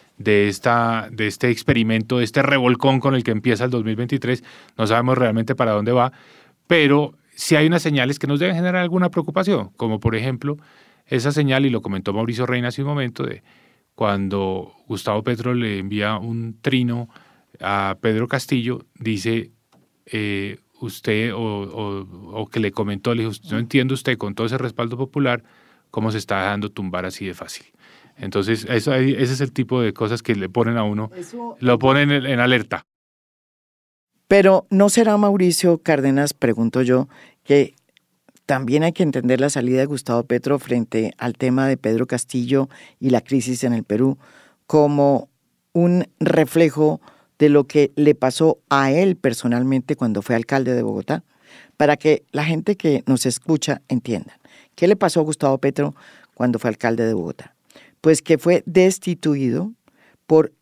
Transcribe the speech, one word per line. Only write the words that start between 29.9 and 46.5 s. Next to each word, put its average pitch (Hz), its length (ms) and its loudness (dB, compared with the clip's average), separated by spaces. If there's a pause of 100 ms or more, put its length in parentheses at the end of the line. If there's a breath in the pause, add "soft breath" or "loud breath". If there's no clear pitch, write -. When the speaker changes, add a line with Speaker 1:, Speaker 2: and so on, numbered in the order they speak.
Speaker 1:
cosas 117 300 -4
que 117 120 -2
le 98 120 -4
ponen 117 300 0
a 110 60 -2
uno, 107 320 -4
Speaker 2:
Eso 233 440 -12
Speaker 1:
lo 123 200 2
ponen 143 320 4
en, 139 140 0
en 131 140 -2
alerta. 120 440 0 (1400)
Speaker 2:
Pero, 190 420 6
¿no 202 200 6
será, 214 280 4
Mauricio 185 640 4
Cárdenas, 139 540 2
pregunto 117 480 0
yo, 127 280 2 (340 soft breath)
que 143 320 4 (720)
también 135 380 0
hay 165 80 2
que 180 120 0
entender 127 360 0
la 139 100 2
salida 127 300 0
de 135 60 2
Gustavo 127 380 -2
Petro 127 360 0
frente 113 580 -2
al 120 160 -6
tema 131 340 0
de 131 100 -2
Pedro 113 300 -2
Castillo 127 600 -2 (320 loud breath)
y 131 100 -2
la 120 120 4
crisis 127 420 -2
en 120 100 0
el 113 100 -2
Perú 131 340 0 (500 soft breath)
como 143 640 2 (420)
un 175 360 2 (120)
reflejo 156 840 2 (380 soft breath)